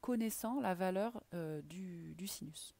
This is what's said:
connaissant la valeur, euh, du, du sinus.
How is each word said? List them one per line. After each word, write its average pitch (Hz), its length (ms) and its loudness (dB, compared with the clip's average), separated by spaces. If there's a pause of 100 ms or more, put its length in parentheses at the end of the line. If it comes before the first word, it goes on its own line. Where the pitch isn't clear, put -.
connaissant 226 600 2
la 208 120 4
valeur, 190 500 2 (120)
euh, 156 280 -2
du, 170 520 -8
du 175 120 -6
sinus. - 540 -8